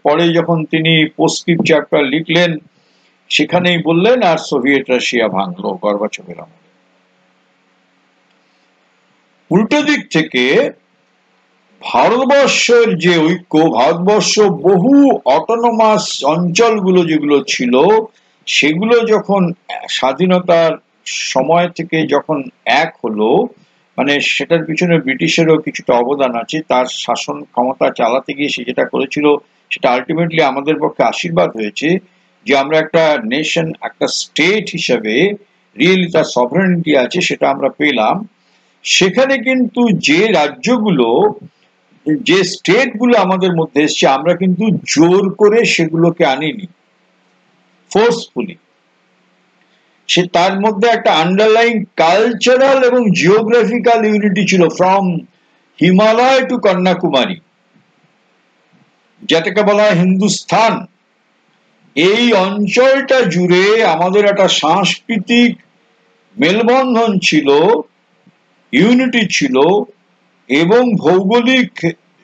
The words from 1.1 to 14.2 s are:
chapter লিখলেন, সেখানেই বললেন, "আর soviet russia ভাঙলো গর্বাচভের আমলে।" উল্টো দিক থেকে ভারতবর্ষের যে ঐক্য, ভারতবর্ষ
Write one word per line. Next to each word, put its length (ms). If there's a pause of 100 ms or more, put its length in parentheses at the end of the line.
chapter 380
লিখলেন, 540 (680)
সেখানেই 500
বললেন, 440
"আর 160
soviet 520
russia 380
ভাঙলো 400 (140)
গর্বাচভের 560
আমলে।" 260 (2750)
উল্টো 320
দিক 280
থেকে 600 (1120)
ভারতবর্ষের 1160
যে 200
ঐক্য, 520
ভারতবর্ষ 720